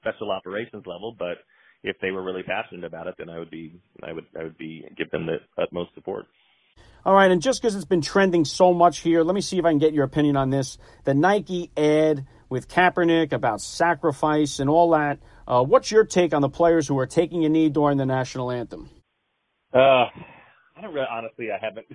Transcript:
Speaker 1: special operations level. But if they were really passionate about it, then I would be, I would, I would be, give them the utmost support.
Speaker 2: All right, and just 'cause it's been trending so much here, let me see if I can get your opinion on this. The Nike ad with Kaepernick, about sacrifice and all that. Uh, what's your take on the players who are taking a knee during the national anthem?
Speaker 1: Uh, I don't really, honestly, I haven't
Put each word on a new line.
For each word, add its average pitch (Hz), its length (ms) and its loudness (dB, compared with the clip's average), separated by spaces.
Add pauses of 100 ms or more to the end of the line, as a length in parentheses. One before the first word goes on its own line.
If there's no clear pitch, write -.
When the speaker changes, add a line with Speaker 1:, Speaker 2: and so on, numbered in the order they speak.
Speaker 1:
special 107 300 -6
operations 98 540 -8
level. 95 320 -12
But 87 200 -6 (440)
if 98 200 -6
they 95 100 -4
were 95 120 -8
really 92 200 -8
passionate 92 400 -8
about 82 240 -12
it, 92 100 -10
then 82 120 -14
I 82 100 -12
would 82 100 -12
be, 80 300 -16 (240)
I 82 80 -12
would, 80 140 -12 (120)
I 80 60 -8
would 80 140 -14
be, 80 280 -14 (120)
give 82 140 -20
them 82 160 -8
the 80 100 -6 (240)
utmost 87 320 -8
support. 101 320 -14 (800)
Speaker 2:
All 190 80 4
right, 196 180 6
and 180 100 2
just 254 200 -2
'cause 226 120 -2
it's 196 120 -8
been 175 160 0
trending 175 420 2
so 180 300 4
much 175 260 4
here, 165 240 2
let 170 100 0
me 202 60 -2
see 185 200 -4
if 170 40 -2
I 170 60 4
can 156 80 2
get 156 160 2
your 147 100 0
opinion 147 320 0
on 135 140 0
this. 135 280 -4 (280)
The 139 80 0
Nike 175 640 0
ad 151 480 2 (240)
with 131 180 -6
Kaepernick, 165 640 2
about 113 280 -2
sacrifice 151 1000 0
and 135 100 0
all 170 220 4
that. 147 280 0 (280)
Uh, 127 160 2
what's 226 280 2
your 220 120 6
take 180 300 2
on 147 80 2
the 135 80 2
players 165 380 2
who 139 120 -2
are 127 80 -2
taking 165 380 0
a 151 40 2
knee 156 200 4
during 143 280 2
the 135 80 0
national 131 460 -4
anthem? 113 380 -10 (840)
Speaker 1:
Uh, 131 320 6 (720)
I 156 60 -20
don't 196 120 -14
really, 135 180 -6
honestly, 113 400 -10
I 98 120 -8
haven't 110 320 -12